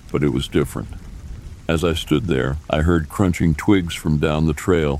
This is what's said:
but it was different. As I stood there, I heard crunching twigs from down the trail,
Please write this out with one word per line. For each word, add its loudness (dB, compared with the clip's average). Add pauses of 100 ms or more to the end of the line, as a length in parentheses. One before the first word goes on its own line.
(120)
but -2
it 2
was -4
different. -2 (760)
As 0
I 2
stood 0
there, 0 (120)
I 2
heard 4
crunching 2
twigs 2
from 0
down 2
the 0
trail, 0